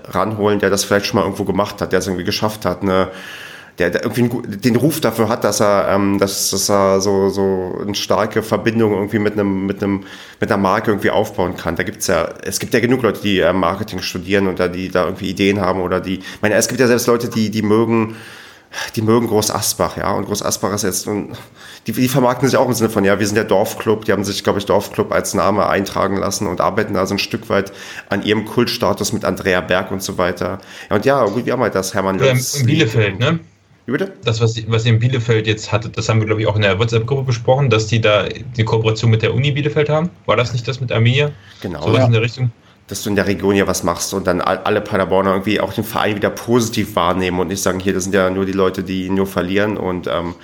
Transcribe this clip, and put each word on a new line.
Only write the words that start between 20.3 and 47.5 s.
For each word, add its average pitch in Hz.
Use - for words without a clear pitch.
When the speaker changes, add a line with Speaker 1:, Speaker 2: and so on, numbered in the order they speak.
Speaker 1:
Asbach 101
ist 104
jetzt, 95
und 104
die, 113
die 127
vermarkten 127
sich 113
auch 127
im 123
Sinne 110
von, 101
ja, 98
wir 107
sind 101
der 104
Dorfclub, 107
die 107
haben 98
sich, 98
glaub 98
ich, 101
Dorfclub 98
als 95
Name 95
eintragen 95
lassen 98
und 90
arbeiten 104
da 95
so 98
ein 95
Stück -
weit 98
an 101
ihrem 107
Kultstatus 107
mit 101
Andrea 92
Berg 90
und 98
so 92
weiter. 92
Ja, 98
und 107
ja, 135
gut, 113
wir 123
haben 127
halt 101
das 95
Hermann 95
Speaker 2:
Oder 131
in, 127
Speaker 1:
Löws 127
Speaker 2:
in 123
Bielefeld, 117
Speaker 1:
Lied. 95
Speaker 2:
ne? 160
Speaker 1:
Wie 117
bitte? 190
Speaker 2:
Das, 113
was, 113
was 113
ihr 117
in 107
Bielefeld 117
jetzt 107
hattet, 104
das 117
haben 113
wir, 107
glaub 107
ich, 107
auch 104
in 107
der 98
WhatsApp-Gruppe 117
besprochen, 131
dass 110
die 110
da 104
die -
Kooperation 110
mit 113
der 110
Uni 139
Bielefeld 147
haben. 156
War 104
das 117
nicht 123
das -
mit 123
Arminia? 131
Speaker 1:
Genau. 82
Speaker 2:
Sowas 110
Speaker 3:
Ja. -
Speaker 2:
in 120
der 110
Richtung? 120
Speaker 1:
Dass 98
du 110
in 101
der 95
Region 98
ja 98
was 90
machst 85
und 92
dann 90
all-, -
alle 104
Paderborner 95
irgendwie 98
auch -
den 113
Verein 104
wieder 101
positiv 113
wahrnehmen 92
und 87
nicht 98